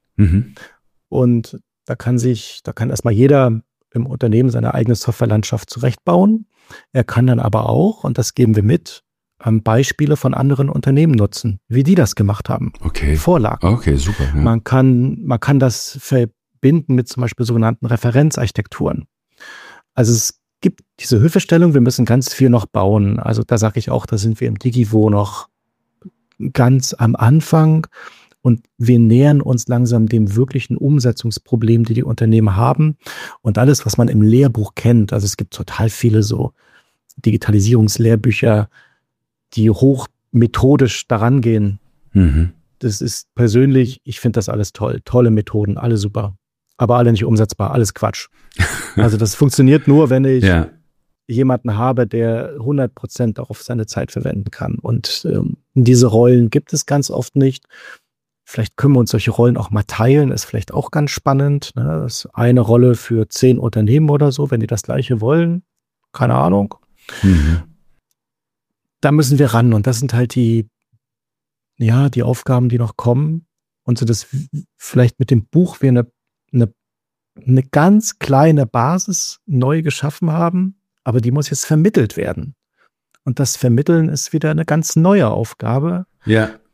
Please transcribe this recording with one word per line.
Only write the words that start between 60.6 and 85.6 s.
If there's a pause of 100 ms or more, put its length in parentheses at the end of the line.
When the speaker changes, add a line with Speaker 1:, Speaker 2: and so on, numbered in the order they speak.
Speaker 2:
auch
ganz
spannend,
ne?
Das
ist
eine
Rolle
für
zehn
Unternehmen
oder
so,
wenn
die
das
Gleiche
wollen. (500)
Keine
Ahnung. (480)
Speaker 1:
Mhm. (1400)
Speaker 2:
Da
müssen
wir
ran.
Und
das
sind
halt
die, (1120)
ja,
die
Aufgaben,
die
noch
kommen. (380)
Und
so,
dass
w-, (120)
vielleicht
mit
dem
Buch
wir
eine, (420)
eine, (720)
eine
ganz
kleine
Basis
neu
geschaffen
haben, (240)
aber
die
muss
jetzt
vermittelt
werden. (680)
Und
das
Vermitteln
ist
wieder
eine
ganz
neue
Aufgabe. (220)